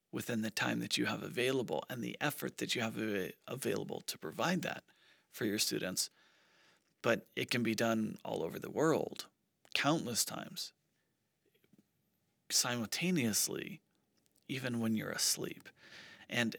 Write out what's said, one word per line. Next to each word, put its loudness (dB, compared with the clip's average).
within -2
the -2
time 0
that -2
you 4
have -2
available 0
and -6
the -4
effort -2
that 0
you 0
have -2
a-, 0
available -2
to -8
provide 0
that -4
for -4
your 2
students, 0
but 4
it -2
can 2
be 4
done 2
all -2
over -2
the -8
world, 2
countless 2
times, -8
simultaneously, 2
even -2
when 2
you're -2
asleep. -2
And, 2